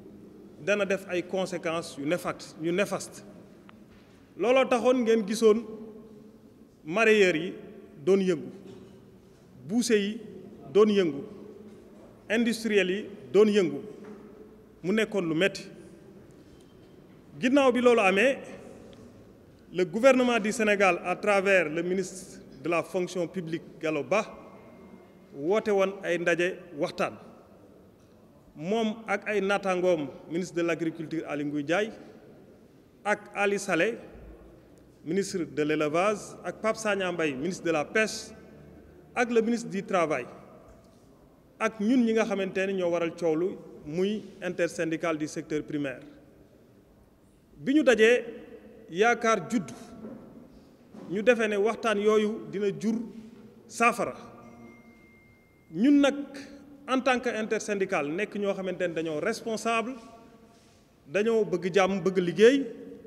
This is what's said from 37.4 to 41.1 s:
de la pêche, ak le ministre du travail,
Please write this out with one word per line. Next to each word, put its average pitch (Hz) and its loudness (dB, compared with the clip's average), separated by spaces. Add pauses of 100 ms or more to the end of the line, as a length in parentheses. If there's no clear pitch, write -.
de 170 0
la 151 0
pêche, - -2 (840)
ak 240 0
le 226 4
ministre 226 -2
du 190 -6
travail, 151 0 (1400)